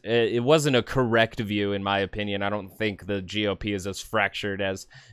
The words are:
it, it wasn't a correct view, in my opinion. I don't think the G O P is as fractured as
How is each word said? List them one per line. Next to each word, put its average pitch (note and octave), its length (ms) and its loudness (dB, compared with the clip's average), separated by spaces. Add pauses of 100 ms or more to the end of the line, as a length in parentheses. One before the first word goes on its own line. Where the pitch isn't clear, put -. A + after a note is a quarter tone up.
it, A2+ 300 2
it A#2+ 100 0
wasn't D3 320 4
a - 80 4
correct A2+ 560 2
view, G2+ 320 0
in G2+ 100 -2
my G2 180 0
opinion. G2+ 440 -2
I G2+ 60 0
don't G2 280 -6
think G2+ 280 -4
the G2 160 -2
G G2+ 260 -2
O F#2+ 80 0
P G#2 160 -6
is G2 160 -4
as F#2+ 140 -8
fractured G2+ 600 -2
as G2 260 -4 (260)